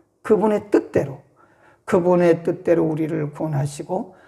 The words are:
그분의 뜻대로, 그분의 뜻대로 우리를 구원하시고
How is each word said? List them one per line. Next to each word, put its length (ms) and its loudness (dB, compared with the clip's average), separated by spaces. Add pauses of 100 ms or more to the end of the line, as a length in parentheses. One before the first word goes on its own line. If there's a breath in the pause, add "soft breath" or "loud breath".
(220 soft breath)
그분의 480 0
뜻대로, 500 -2 (640 soft breath)
그분의 580 2
뜻대로 420 0
우리를 480 -4
구원하시고 840 -6 (100)